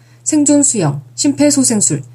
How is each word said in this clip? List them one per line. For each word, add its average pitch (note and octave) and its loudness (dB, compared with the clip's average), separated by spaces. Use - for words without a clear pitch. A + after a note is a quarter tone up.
생존 D4 2
수영, D#3 -2
심폐소생술, C4 0